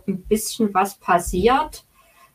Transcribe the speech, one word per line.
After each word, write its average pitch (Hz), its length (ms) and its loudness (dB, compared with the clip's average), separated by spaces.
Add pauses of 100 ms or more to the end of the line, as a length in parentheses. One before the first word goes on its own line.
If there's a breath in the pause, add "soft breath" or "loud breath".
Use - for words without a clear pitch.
ein 185 140 -4
bisschen 214 520 -2
was 196 220 0
passiert. 196 880 0 (520 soft breath)